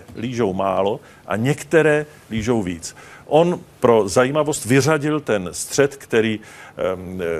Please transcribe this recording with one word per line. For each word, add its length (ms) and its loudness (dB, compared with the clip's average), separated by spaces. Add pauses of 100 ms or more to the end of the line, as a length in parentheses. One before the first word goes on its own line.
(180)
lížou 360 -2
málo 460 -2 (280)
a 80 -4
některé 720 2 (240)
lížou 320 -2
víc. 340 -8 (300)
On 340 2 (200)
pro 300 4
zajímavost 560 0
vyřadil 540 2
ten 320 -2
střed, 440 0
který, 440 0 (380)
ehm, 440 -6
eh, 40 -4 (140)